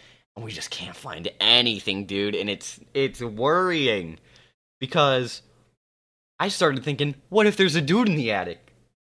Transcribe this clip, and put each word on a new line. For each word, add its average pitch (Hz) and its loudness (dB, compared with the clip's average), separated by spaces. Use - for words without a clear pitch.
And 120 -12
we 110 -12
just - -10
can't 90 -12
find 85 -10
anything, 104 2
dude. 101 -2
And 98 -4
it's, - -10
it's 135 -2
worrying. 120 0
Because 131 0
I 185 0
started 151 0
thinking, 143 -2
"What 208 4
if 208 2
there's 175 4
a 170 2
dude 202 4
in 165 2
the 117 0
attic?" 87 -4